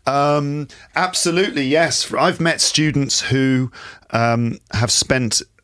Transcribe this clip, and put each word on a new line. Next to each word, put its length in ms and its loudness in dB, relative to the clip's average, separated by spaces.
Um, 600 0
absolutely, 720 0
yes. 460 0
I've 280 0
met 200 0
students 600 0
who, 500 0
um, 480 0
have 180 0
spent 520 0